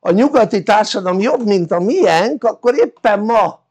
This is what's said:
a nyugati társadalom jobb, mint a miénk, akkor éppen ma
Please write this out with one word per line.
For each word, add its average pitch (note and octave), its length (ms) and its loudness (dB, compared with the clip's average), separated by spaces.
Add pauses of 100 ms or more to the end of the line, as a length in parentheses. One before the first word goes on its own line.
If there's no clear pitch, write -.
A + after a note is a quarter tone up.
a F3+ 100 -2
nyugati A3 520 2
társadalom G3+ 580 -2
jobb, B3+ 260 -2
mint F#3 240 0
a F3 100 -2
miénk, A3 640 0
akkor A#3 300 -2
éppen A#3 460 0
ma G#3+ 500 0